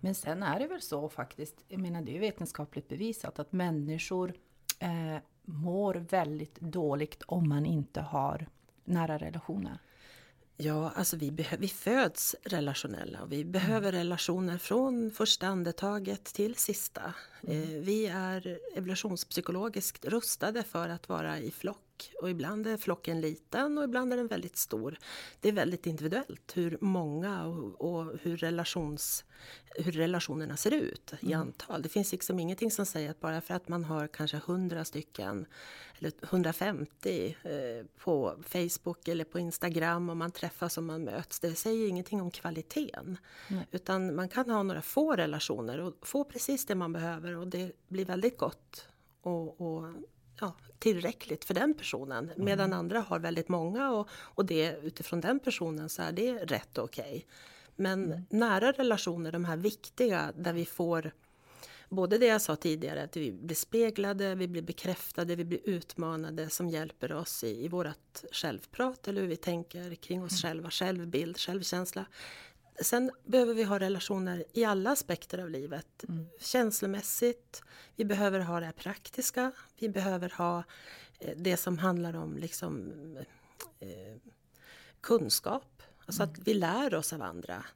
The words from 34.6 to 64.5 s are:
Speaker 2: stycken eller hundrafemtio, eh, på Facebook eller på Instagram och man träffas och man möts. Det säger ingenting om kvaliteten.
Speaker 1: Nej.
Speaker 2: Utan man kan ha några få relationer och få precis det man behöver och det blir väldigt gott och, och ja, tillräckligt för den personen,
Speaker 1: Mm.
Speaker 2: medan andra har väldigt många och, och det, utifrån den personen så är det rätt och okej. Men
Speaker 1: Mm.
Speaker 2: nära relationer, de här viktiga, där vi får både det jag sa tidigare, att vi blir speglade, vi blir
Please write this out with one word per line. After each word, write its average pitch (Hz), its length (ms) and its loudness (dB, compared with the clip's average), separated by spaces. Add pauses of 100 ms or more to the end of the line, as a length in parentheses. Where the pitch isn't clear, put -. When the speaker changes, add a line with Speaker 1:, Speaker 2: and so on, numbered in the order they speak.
Speaker 2:
stycken 104 640 -4 (520)
eller 151 140 -4 (100)
hundrafemtio, 170 1040 0 (140)
eh, 131 440 -4 (120)
på 139 380 2 (100)
Facebook 175 600 -2
eller 165 160 0
på - 140 -4
Instagram 170 720 2
och 165 60 -2
man 165 160 0
träffas - 460 -4
och 165 60 -2
man 160 200 -4
möts. - 360 -4
Det 165 140 0
säger 220 340 2
ingenting 180 340 0
om 175 80 -2
kvaliteten. 175 880 -4 (300)
Speaker 1:
Nej. 185 220 -2
Speaker 2:
Utan 185 440 0
man 185 140 0
kan 247 220 0
ha 214 120 4
några 175 200 0
få 302 340 4
relationer 143 640 0
och - 260 -6
få 285 180 2
precis 269 420 -2
det 208 80 0
man 175 180 0
behöver 170 440 -4
och 175 120 -6
det 180 240 -4 (160)
blir 190 160 0
väldigt 190 340 2
gott - 500 -4 (320)
och, 165 400 -2
och 165 320 -4 (480)
ja, 185 140 -4 (240)
tillräckligt - 680 2
för - 100 0
den 277 200 6
personen, 135 560 -4
Speaker 1:
Mm. 190 140 0
Speaker 2:
medan 196 280 4
andra 180 280 2
har 180 180 0
väldigt 165 300 0
många 180 420 2
och, 208 220 2
och - 340 -2
det, 160 360 2
utifrån 165 380 -2
den 262 200 2
personen 160 480 -2
så - 140 -4
är 160 100 0
det 220 260 2
rätt 165 400 -2
och 117 60 0
okej. 117 420 -8 (500)
Men 190 360 0
Speaker 1:
Mm. 170 180 -4
Speaker 2:
nära 220 420 6
relationer, 190 600 2
de 170 120 0
här 170 120 0
viktiga, 190 800 2
där 170 160 0
vi 170 140 0
får 165 440 0 (800)
både 190 300 4
det 247 80 10
jag 220 160 8
sa 156 140 2
tidigare, 156 460 0
att 151 140 -6
vi 143 160 -2
blir 156 240 -4
speglade, 202 800 2
vi 185 140 0
blir 175 140 -2